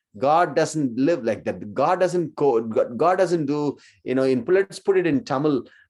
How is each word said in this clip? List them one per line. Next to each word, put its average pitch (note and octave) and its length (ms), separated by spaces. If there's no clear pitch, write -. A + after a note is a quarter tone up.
God D3 380
doesn't D3+ 420
live C#3+ 260
like G2+ 200
that. G2 300
God E3+ 260
doesn't F3 360
co-, B2+ 260
God, A2+ 340
God F3 220
doesn't E3+ 260
do, D3 320
you B2 120
know, C3 80
in, C3 260
let's F#3+ 300
put G3 180
it F3+ 100
in C#3 180
Tamil C#3 420